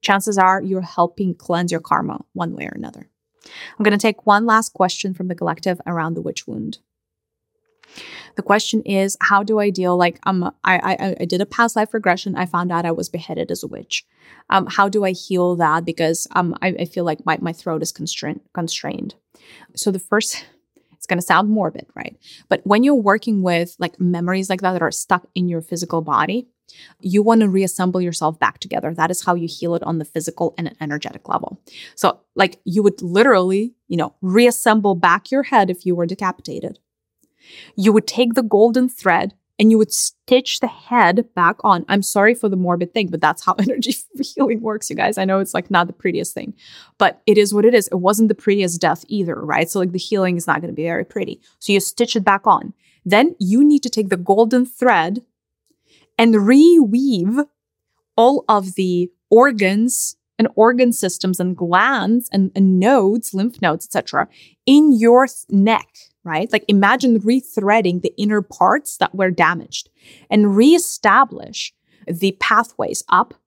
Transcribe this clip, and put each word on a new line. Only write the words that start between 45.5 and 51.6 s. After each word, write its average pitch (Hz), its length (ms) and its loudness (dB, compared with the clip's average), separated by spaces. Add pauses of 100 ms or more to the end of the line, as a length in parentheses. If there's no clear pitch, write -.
like, 170 180 -4
not 175 160 2
the 185 60 -12
prettiest 170 400 -6
thing, - 200 -12 (440)
but - 280 0
it 208 120 4
is 202 160 2
what 208 120 2
it 240 80 6
is. 214 140 4
It - 80 -6
wasn't 202 340 2
the 214 60 0
prettiest 190 440 -2
death 165 280 -2
either, 190 280 -4
right? 160 340 -2
So, 202 100 -4
like, 185 120 -2
the 180 80 -6
healing 185 380 -2
is 170 100 -8
not 156 140 -2
gonna 170 120 -10
be 151 100 -6
very 170 220 -4
pretty. - 360 -10 (180)
So - 140 -2